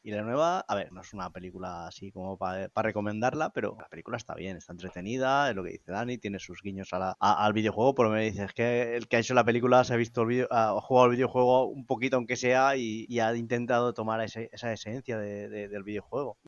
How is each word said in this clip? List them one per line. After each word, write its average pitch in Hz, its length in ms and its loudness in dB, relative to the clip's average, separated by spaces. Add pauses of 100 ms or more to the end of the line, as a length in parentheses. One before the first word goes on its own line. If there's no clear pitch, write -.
Y 107 100 -10
la 104 120 -4
nueva, 156 380 0
a - 140 -4
ver, 87 160 -4
no 92 100 -16
es - 120 -20
una 92 180 -8
película 90 540 -10
así 95 260 -14
como 92 280 -8
pa, 95 300 -4
pa 110 120 -4
recomendarla, 110 680 -2
pero 107 280 -4
la - 80 -20
película 113 300 -12
está 82 160 -10
bien, 87 240 -10
está 82 160 -16
entretenida, 127 760 -2
es 107 60 -2
lo 92 80 -6
que 90 80 -6
dice - 200 -14
Dani, 120 260 -4
tiene 98 220 -6
sus - 240 -16
guiños 95 280 -8
a 92 60 -4
la, 92 220 -4
a, 98 260 4
al 107 80 4
videojuego, 110 400 2
por 120 140 4
lo 107 60 2
menos 110 200 0
dices 95 200 -6
que 120 420 0
el 117 120 -6
que 120 100 2
ha - 20 6
hecho 123 160 2
la 120 80 8
película 123 400 6
se 123 100 0
ha 117 40 2
visto 117 240 0
el 113 60 2
video, 123 220 2
ha 107 320 2
jugado 127 240 8
el 123 100 6
videojuego 127 520 4
un 131 180 -10
poquito 127 300 -2
aunque 120 200 0
sea 127 400 4
y, 110 320 -4
y 120 120 -2
ha 113 160 2
intentado 120 580 0
tomar 113 280 -2
ese, 113 300 -8
esa 113 220 -6
esencia 113 460 -6
de, 104 300 -6
de, 104 180 -8
del 101 160 -10
videojuego. 104 640 -6